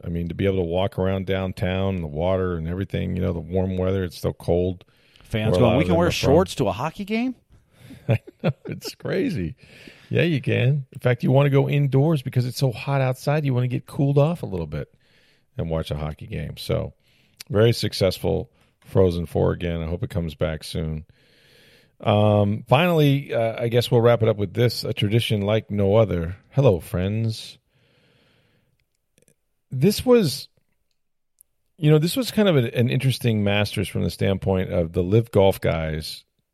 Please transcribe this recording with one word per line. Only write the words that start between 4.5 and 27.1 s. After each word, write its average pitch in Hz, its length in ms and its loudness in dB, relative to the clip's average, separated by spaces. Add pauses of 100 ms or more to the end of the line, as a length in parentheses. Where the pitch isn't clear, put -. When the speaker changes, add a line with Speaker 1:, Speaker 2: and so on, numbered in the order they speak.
Speaker 2:
Fans 110 300 -2
Speaker 1:
Wear 90 60 2
a - 20 4
Speaker 2:
going, 90 140 4
Speaker 1:
lot 90 40 2
Speaker 2:
"We 90 60 2
Speaker 1:
of 90 40 -2
Speaker 2:
can - 40 -4
Speaker 1:
them 90 80 2
Speaker 2:
wear 87 80 2
Speaker 1:
are - 40 0
from - 200 -2
Speaker 2:
shorts 180 240 2
to 120 140 0
a - 20 -2
hockey 143 340 -6
game?" 233 300 -4 (360)
Speaker 1:
<laughs> - 380 -18
I 113 100 2 (220)
know, 170 100 -2 (140)
it's - 300 -12
crazy. 160 600 -4 (540)
Yeah, 120 140 0
you 160 180 0
can. 127 520 0
In - 80 -16
fact, 123 220 0
you 131 80 2
wanna 143 200 4
go 135 180 2
indoors 143 540 2
because 127 240 -2
it's 120 100 -8
so 135 140 0
hot 139 300 -4
outside. 143 440 -2
You 131 80 0
wanna 123 140 0
get 123 180 -4
cooled 143 320 0
off 160 260 2
a 113 40 -10
little 87 200 -6
bit 73 240 -8 (680)
and 82 120 -6
watch 80 220 -2
a 78 40 -4
hockey 76 320 -8
game. 76 300 -10
So, 76 360 -6 (560)
very 113 240 4
successful 90 760 -2 (360)
Frozen 85 400 2
Four 92 260 0
again. 85 300 -4
I 80 60 -6
hope 87 160 -6
it - 60 -8
comes 82 260 -6
back 80 280 -4
soon. 78 400 -6 (1000)
Um, 104 640 4
finally, 147 640 2
uh, 113 280 -2
I 120 80 -2
guess 117 200 2
we'll 120 120 4
wrap 117 200 6
it 110 80 4
up 104 80 2
with 104 160 -4
this, 117 300 0
a - 100 -4
tradition 110 480 0
like 104 300 -2
no 101 240 4
other. 92 400 2 (160)
Hello, 117 300 4
friends. 110 760 -4 (2250)